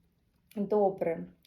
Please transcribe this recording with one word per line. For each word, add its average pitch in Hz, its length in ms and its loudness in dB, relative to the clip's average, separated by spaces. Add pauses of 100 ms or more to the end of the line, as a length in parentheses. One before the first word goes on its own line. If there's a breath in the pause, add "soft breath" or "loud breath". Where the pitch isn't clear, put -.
(560)
Добре. 190 680 0 (220)